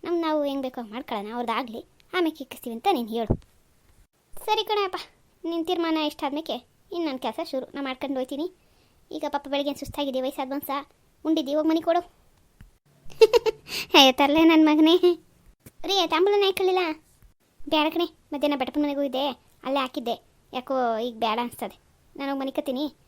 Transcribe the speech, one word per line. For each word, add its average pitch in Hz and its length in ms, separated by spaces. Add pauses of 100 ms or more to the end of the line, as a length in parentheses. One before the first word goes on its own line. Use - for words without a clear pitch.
ನಮ್ಮ 339 180
ನಾವು 311 220
ಹೆಂಗೆ 277 180
ಬೇಕೋ 254 200
ಹಂಗೆ 214 120
ಮಾಡ್ಕೊಳ್ಳೋಣ, 220 420
ಅವ್ರದ್ದಾಗಲಿ, 240 460 (320)
ಆಮೇಲೆ 330 280
ಇಕ್ಕಿಸ್ತೀವಿ - 320
ಅಂತ 233 180
ನೀನು 240 160
ಹೇಳು. 220 460 (920)
ಸರಿ 427 180
ಕಣಪ್ಪ, 403 320 (480)
ನಿನ್ನ 330 220
ತೀರ್ಮಾನ 330 320
ಇಷ್ಟ 302 280
ಆದ್ಮೇಕೆ 285 280 (380)
ಇನ್ನು 339 140
ನನ್ನ 269 120
ಕೆಲಸ 254 220 (120)
ಶುರು, 262 140 (100)
ನಾ 285 60
ಮಾಡ್ಕೊಂಡು 269 340
ಹೋಯ್ತೀನಿ. 277 360 (600)
ಈಗ 311 180
ಪಾಪ 285 200
ಬೆಳಗ್ಗೆ 285 240
ಸುಸ್ತಾಗಿದೆ, 277 480
ವಯಸ್ಸಾದ 269 280
ಮನ್ಸ, 277 200 (560)
ಉಂಡಿದ್ದಿ, 311 280
ಹೋಗಿ 311 160
ಮನೆ 320 120
ಕೊಡು. 339 180 (1040)
<laughs> - 880
ಅಯ್ಯೋ 262 180
ತರ್ಲೆ 285 320
ನನ್ನ 320 260
ಮಗನೇ. 311 280 (880)
ರೀ, 370 220
ತಾಂಬೂಲನೇ 392 380
ಹಾಕೊಳ್ಳಿಲ್ಲ? 381 340 (920)
ಬೇಡ 214 240
ಕಣೆ, 349 100
ಮಧ್ಯಾಹ್ನ 294 540
ಬೆಟ್ಟಪ್ಪನ 262 240
ಮನೆಗೆ 285 160
ಹೋಗಿದ್ದೆ, 277 300 (360)
ಅಲ್ಲೇ 269 160
ಹಾಕಿದ್ದೆ. 254 440 (300)
ಯಾಕೋ 254 440
ಈಗ 233 200
ಬೇಡ 220 240
ಅನಿಸ್ತದೆ, 233 380 (380)
ನಾನು 277 140
ಹೋಗಿ 269 100
ಮನೆ 269 100
ಕತ್ತೀನಿ. 277 420 (140)